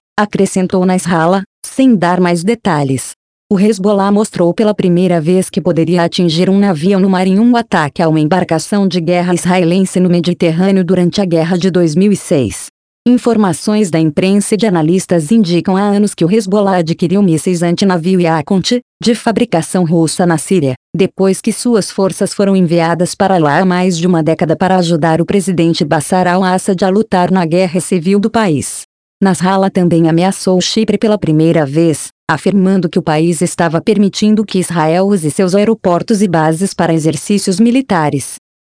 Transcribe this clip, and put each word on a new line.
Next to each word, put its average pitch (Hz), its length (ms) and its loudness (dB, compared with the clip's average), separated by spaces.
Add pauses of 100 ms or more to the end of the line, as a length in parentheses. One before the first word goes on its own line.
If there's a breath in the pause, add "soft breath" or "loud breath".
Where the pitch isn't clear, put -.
(180)
acrescentou 190 680 -2
Nasrallah, 185 560 0 (200)
sem 262 320 2
dar 175 240 0
mais 175 240 0
detalhes. 156 680 -2 (420)
O 190 80 0
Hezbollah 202 500 0
mostrou 202 440 0
pela 208 200 0
primeira 175 460 0
vez 180 300 0
que 190 100 -4
poderia 165 420 0
atingir 170 460 0
um 190 100 2
navio 196 400 0
no 196 120 2
mar 185 160 0
em 190 120 2
um 240 160 2
ataque 185 460 -2
a 165 80 2
uma 156 120 2
embarcação 185 680 0
de 175 140 -2
guerra 180 320 0
israelense 180 640 0
no 185 80 2
Mediterrâneo 175 720 0
durante 175 380 0
a 202 60 0
guerra 170 320 0
de 185 120 0
dois 170 240 0
mil 196 160 2
e 196 60 2
seis. 127 520 -4 (380)
Informações 214 840 0
da 160 100 0
imprensa 190 540 0
e - 20 0
de 196 100 0
analistas 170 640 0
indicam 185 460 2
há 196 60 0
anos 202 320 0
que 170 100 0
o 165 80 0
Hezbollah 196 460 0
adquiriu 170 440 0
mísseis 170 400 0
antinavio 180 560 0
Yakunt, 170 640 0 (220)
de 226 120 2
fabricação 190 720 -2
russa 165 400 0
na 165 140 0
Síria, 151 340 -2 (240)
depois 185 460 0
que 220 100 -2
suas 226 380 -2
forças 190 420 -2
foram 196 240 0
enviadas 170 580 0
para 190 220 0
lá 151 220 2
há 190 80 2
mais 180 320 0
de 165 80 -2
uma 170 160 2
década 160 340 0
para 185 200 2
ajudar 165 440 0
o 165 60 0
presidente 170 580 0
Bashar 165 420 0
al-Assad 185 560 0
a 190 60 0
lutar 185 420 0
na 185 140 0
guerra 170 340 0
civil 185 400 0
do 214 120 0
país. 185 540 -2 (380)
Nasrallah 190 460 0
também 170 400 2
ameaçou 185 540 0
Chipre 220 340 -2
pela 214 220 0
primeira 160 480 2
vez, 156 420 -2 (180)
afirmando 190 600 0
que 170 100 -2
o 170 40 0
país 165 400 0
estava 165 400 -2
permitindo 214 640 0
que - 120 -4
Israel 170 500 0
use 160 220 0
seus 185 240 0
aeroportos 202 680 0
e 214 40 4
bases 165 460 0
para 165 220 0
exercícios 170 680 -2
militares. 196 760 0 (260)